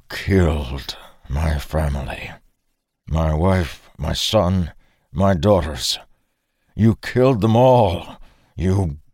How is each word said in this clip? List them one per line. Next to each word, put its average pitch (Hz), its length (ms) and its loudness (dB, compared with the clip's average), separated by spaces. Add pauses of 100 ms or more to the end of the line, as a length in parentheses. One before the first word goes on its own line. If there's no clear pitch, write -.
(100)
killed 76 840 -2 (320)
my 76 300 -2
family. 69 720 -6 (760)
My 80 280 -2
wife, 87 640 -2
my 76 160 -6
son, 90 600 0 (400)
my 98 220 2
daughters. 78 640 0 (760)
You 110 220 4
killed 127 440 0
them 110 160 2
all, 117 600 2 (400)
you 90 420 -2 (160)